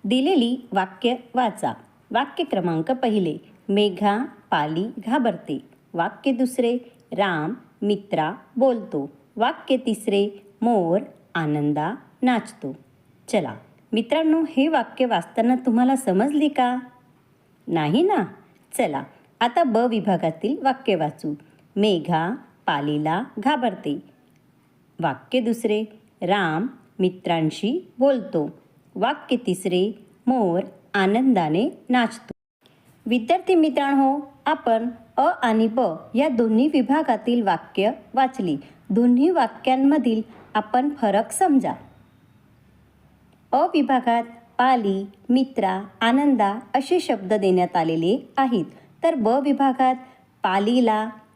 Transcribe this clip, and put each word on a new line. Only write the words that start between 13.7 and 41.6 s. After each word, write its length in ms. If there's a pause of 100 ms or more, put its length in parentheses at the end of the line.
मित्रांनो, 480
हे 260
वाक्य 380
वाचताना 500
तुम्हाला 400
समजली 520
का? 300 (880)
नाही 340
ना? 240 (520)
चला, 260 (360)
आता 240
ब 140
विभागातील 840
वाक्य 320
वाचू. 380 (420)
मेघा 600 (300)
पालीला 580 (160)
घाबरते. 600 (1040)
वाक्य 380
दुसरे, 440 (380)
राम 460 (320)
मित्रांशी 1000
बोलतो. 500 (460)
वाक्य 400
तिसरे, 680 (220)
मोर 320 (340)
आनंदाने 760 (200)
नाचतो. 420 (720)
विद्यार्थी 500
मित्रांनो, 640 (260)
आपण 440 (280)
अ 120 (120)
आणि 260
ब 140 (340)
या 120
दोन्ही 400
विभागातील 720
वाक्य 500 (220)
वाचली. 440 (320)
दोन्ही 400
वाक्यांमधील 920 (320)
आपण 360
फरक 420
समजा. 420 (1800)